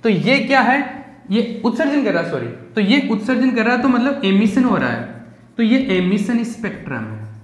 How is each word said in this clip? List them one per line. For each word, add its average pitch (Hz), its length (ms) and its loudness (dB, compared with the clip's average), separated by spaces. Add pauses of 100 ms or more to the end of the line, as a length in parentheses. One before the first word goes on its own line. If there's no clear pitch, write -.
तो 233 60 2
ये 208 300 2
क्या 269 220 2
है? 262 440 0 (260)
ये 233 340 -2
उत्सर्जन 277 380 0
कर 202 100 0
रहा 165 100 0
है, 165 80 -6
sorry, 123 160 -6
तो - 340 -6
ये 208 300 2
उत्सर्जन 254 400 0
कर 226 140 0
रहा 240 100 2
है, 233 60 -2
तो 277 60 0
मतलब 247 380 0
emission 202 380 4
हो 214 140 2
रहा 131 120 0
है, 117 360 -8 (320)
तो 226 60 2
ये 254 340 2
emission 214 460 0
spectrum 139 600 -8
है। 107 220 -10 (180)